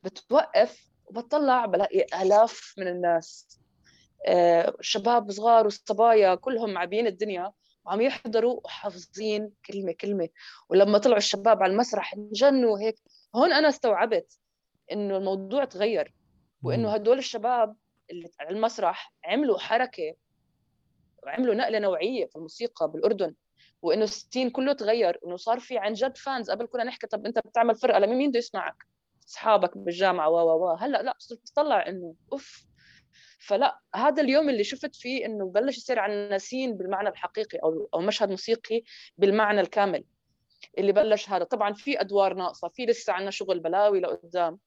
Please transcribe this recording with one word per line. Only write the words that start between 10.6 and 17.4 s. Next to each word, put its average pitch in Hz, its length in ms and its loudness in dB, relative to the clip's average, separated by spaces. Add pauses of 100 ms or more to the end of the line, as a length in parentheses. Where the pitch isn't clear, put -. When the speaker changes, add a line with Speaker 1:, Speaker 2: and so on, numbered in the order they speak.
Speaker 1:
ولما 202 280 6
طلعوا 220 200 4
الشباب 202 460 2
على 185 80 2
المسرح 208 420 -2
انجنوا 214 640 2
هيك. 220 160 -4 (400)
هون 302 180 4
أنا 302 160 4
استوعبت 220 720 0 (520)
إنه 202 260 -4
الموضوع 196 480 -4
تغير، 202 480 -4 (500)
وإنه 226 240 -2
Speaker 2:
مم. 208 60 -2
Speaker 1:
هدول 220 240 2
الشباب 240 580 -2 (360)